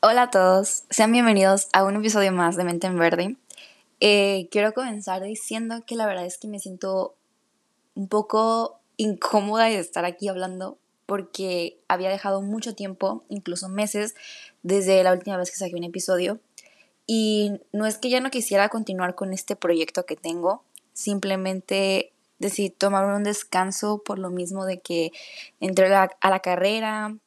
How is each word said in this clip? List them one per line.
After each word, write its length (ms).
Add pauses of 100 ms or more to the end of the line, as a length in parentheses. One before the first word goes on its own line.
Hola 180
a 80
todos, 580
sean 240
bienvenidos 580
a 140
un 100
episodio 380
más 240
de 80
Mente 220
en 120
Verde. 380 (640)
Eh, 500
quiero 220
comenzar 500
diciendo 640
que 80
la 100
verdad 200
es 120
que 120
me 100
siento 560 (800)
un 140
poco 720 (160)
incómoda 720
de 120
estar 240
aquí 240
hablando 500 (280)
porque 840
había 220
dejado 320
mucho 340
tiempo, 540
incluso 400
meses, 440 (480)
desde 440
la 80
última 240
vez 140
que 40
saqué 200
un 100
episodio. 560 (680)
Y 540 (100)
no 140
es 120
que 120
ya 100
no 100
quisiera 380
continuar 480
con 160
este 240
proyecto 500
que 120
tengo, 480 (260)
simplemente 1200 (280)
decidí 320
tomar 340
un 180
descanso 800
por 160
lo 120
mismo 340
de 160
que 320 (480)
entré 240
a 40
la, 300
a 100
la 120
carrera 720 (120)